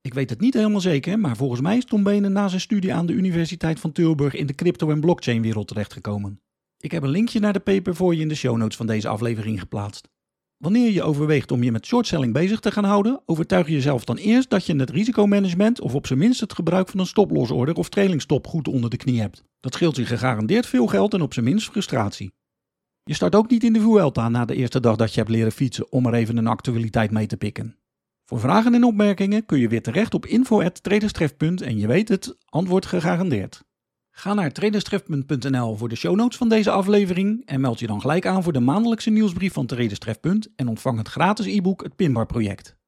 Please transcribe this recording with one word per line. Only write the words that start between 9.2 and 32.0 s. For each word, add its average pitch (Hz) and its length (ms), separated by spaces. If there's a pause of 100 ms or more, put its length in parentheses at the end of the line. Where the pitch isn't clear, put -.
geplaatst. 101 480 (480)
Wanneer 220 360
je 180 100
overweegt 151 480
om 123 120
je 123 100
met 110 140
shortselling 156 460
bezig 190 280
te 220 100
gaan 202 140
houden, 208 420
overtuig 165 400
je 156 60
jezelf 139 320
dan 120 120
eerst 226 340
dat 196 160
je - 100
het 131 140
risicomanagement 202 880
of - 140
op 143 120
zijn 127 120
minst 233 220
het 214 120
gebruik 180 360
van 196 120
een 185 60
stoplossorder 147 680
of 175 140
trailingstop 185 580
goed 156 220
onder 120 220
de 120 60
knie 120 240
hebt. - 240 (160)
Dat 131 140
scheelt 165 220
je 120 100
gegarandeerd 120 600
veel 247 200
geld 202 280
en 185 80
op 135 100
zijn 120 120
minst 190 260
frustratie. 110 640 (680)
Je 147 120
start - 200
ook 220 160
niet 233 140
in 233 80
de 220 80
Vuelta 180 480
na 120 160
de 107 100
eerste 127 260
dag 117 160
dat 110 180
je - 60
hebt 110 120
leren 113 200
fietsen, - 400
om 127 140
er 117 80
even 117 220
een 113 100
actualiteit 113 640
mee 107 160
te 110 100
pikken. 107 400 (520)
Voor 123 120
vragen 220 340
en 240 100
opmerkingen 208 640
kun 151 120
je 117 100
weer 113 140
terecht 156 320
op - 120
info 226 360
at 180 200
traderstref 196 540
punt 170 260
en 113 160
je 104 80
weet 180 220